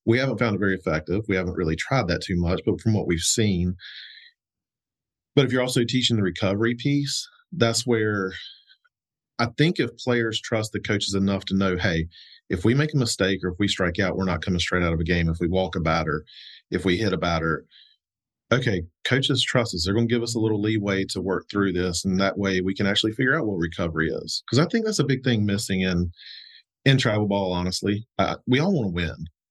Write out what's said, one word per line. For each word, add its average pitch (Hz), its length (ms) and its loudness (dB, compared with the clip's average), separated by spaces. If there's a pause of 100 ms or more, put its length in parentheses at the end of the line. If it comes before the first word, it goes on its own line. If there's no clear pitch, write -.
We 113 120 4
haven't 131 220 0
found 113 160 2
it 90 40 -2
very 98 160 2
effective. 90 520 -2
We 98 80 0
haven't 90 200 -2
really 80 200 0
tried 123 320 -2
that 82 160 0
too 92 140 -4
much, 87 280 0
but 85 160 0
from 110 120 2
what 95 140 0
we've 82 120 0
seen. 90 560 0 (1600)
But 139 100 6
if 117 60 -2
you're 127 100 2
also 123 220 0
teaching 120 340 0
the 104 60 2
recovery 101 520 0
piece, 143 520 -2 (240)
that's 117 340 0
where 107 460 0 (1040)
I 117 100 0 (100)
think 165 220 2
if 117 180 -2
players 117 420 0
trust 110 320 -4
the 107 80 -4
coaches 101 340 -2
enough 98 320 0
to 95 100 -2
know, 95 220 2
"Hey, 82 300 0 (420)
if 87 140 -2
we 110 100 4
make 147 200 2
a 147 40 0
mistake 98 460 0
or 90 60 -2
if 87 100 -4
we 101 80 2
strike 90 320 0
out, 90 160 0
we're 92 100 -2
not 87 160 0
coming 90 180 -2
straight 87 240 0
out 85 100 2
of 80 60 0
a 85 40 -2
game. 85 260 2
If 80 120 -2
we 87 60 0
walk 92 280 0
a 90 60 -4
batter, 80 420 0 (480)
if 98 140 -2
we 90 120 2
hit 107 160 0
a 90 40 2
batter, 82 480 0 (840)
okay, 117 320 2 (200)
coaches 131 400 2
trust 117 320 0
us. 82 100 -2
They're 98 80 2
gonna 117 140 4
give 117 160 0
us 117 120 -4
a 117 40 -2
little 107 220 0
leeway 101 480 0
to 95 120 -6
work 90 300 -2
through 98 220 2
this, 90 320 -2
and 95 160 0
that 98 160 0
way 95 240 0
we 95 140 0
can 101 120 0
actually 104 240 2
figure 131 260 2
out 135 80 -2
what 101 120 -2
recovery 82 520 -2
is." - 400 -6
'Cause 120 100 4
I 170 80 4
think 226 180 0
that's 214 140 -2
a 143 40 2
big 139 200 -2
thing 110 220 2
missing 98 360 -2
in, 87 300 0 (720)
in 139 120 6
travel 107 300 0
ball, 98 240 0
honestly. 90 560 -2 (100)
Uh, - 200 0 (100)
we 127 120 4
all 190 140 2
wanna 117 180 0
win. 85 240 -2 (360)